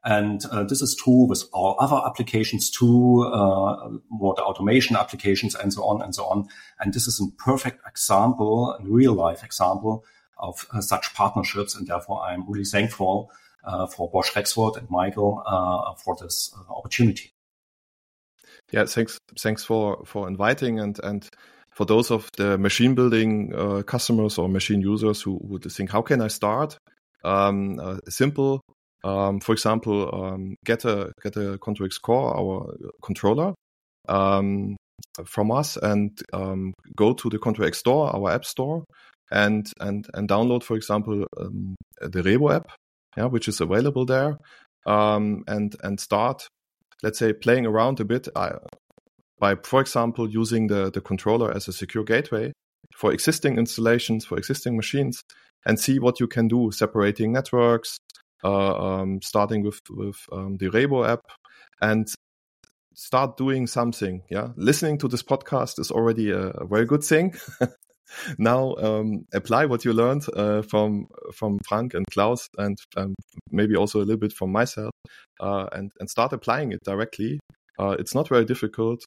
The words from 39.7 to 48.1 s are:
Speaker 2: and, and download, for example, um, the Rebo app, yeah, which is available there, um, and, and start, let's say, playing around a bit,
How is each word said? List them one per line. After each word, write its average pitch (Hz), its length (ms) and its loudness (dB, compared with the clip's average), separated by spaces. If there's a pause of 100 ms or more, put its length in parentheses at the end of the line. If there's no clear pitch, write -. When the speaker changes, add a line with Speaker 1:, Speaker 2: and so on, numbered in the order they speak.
Speaker 2:
and, 101 340 -6
and 104 140 -4
download, 117 360 2
for 117 120 -2
example, 104 500 -2 (140)
um, 95 360 -8 (260)
the 90 200 -4
Rebo 127 320 4
app, 165 160 -2 (460)
yeah, 110 100 -2
which 123 220 -2
is 107 140 -2
available 127 440 2
there, 135 340 0 (460)
um, 104 640 2
and, 104 360 -4
and 101 160 -4
start, 113 480 -2 (560)
let's 107 160 -2
say, 113 120 2
playing 120 360 2
around 117 320 2
a 110 60 -2
bit, 120 300 -2